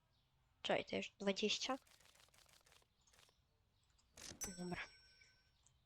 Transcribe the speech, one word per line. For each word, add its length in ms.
Czekaj, 220
to 120
już 220
dwadzieścia. 600
Dobra. 220